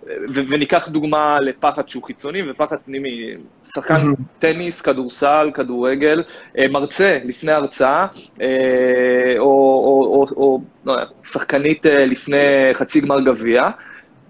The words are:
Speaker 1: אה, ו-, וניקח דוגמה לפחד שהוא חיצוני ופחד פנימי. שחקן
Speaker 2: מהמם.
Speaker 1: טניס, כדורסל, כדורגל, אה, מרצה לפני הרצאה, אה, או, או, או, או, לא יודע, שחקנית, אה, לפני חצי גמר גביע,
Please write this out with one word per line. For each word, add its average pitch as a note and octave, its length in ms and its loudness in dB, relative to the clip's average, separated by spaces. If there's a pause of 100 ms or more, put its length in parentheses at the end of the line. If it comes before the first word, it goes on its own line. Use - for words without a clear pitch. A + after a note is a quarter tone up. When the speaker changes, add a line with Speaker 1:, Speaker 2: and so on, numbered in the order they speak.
Speaker 1:
אה, D#2 60 -10 (200)
ו-, C#3 60 -2 (100)
וניקח D#3+ 380 -2
דוגמה D3+ 520 0
לפחד C#3 480 -4
שהוא B2+ 140 -14
חיצוני D3 480 -10
ופחד D3 340 -6
פנימי. B2 500 -10 (400)
שחקן C#3+ 200 -2
Speaker 2:
מהמם. C#3+ 200 2 (240)
Speaker 1:
טניס, E3 420 -4
כדורסל, C#3+ 760 0
כדורגל, C3+ 680 -2 (360)
אה, C3+ 120 2
מרצה C#3+ 540 0
לפני D#3 280 -4
הרצאה, C#3+ 540 0 (340)
אה, B2 60 -2 (920)
או, B2 60 2
או, C3+ 600 4
או, C3+ 380 0
או, C3 160 2 (240)
לא C3+ 80 -2
יודע, A#2+ 120 -2 (200)
שחקנית, D3+ 640 -2
אה, C#3+ 200 4
לפני C#3+ 320 -2 (360)
חצי C#3 260 -2
גמר C#3 200 0
גביע, B2 480 2 (600)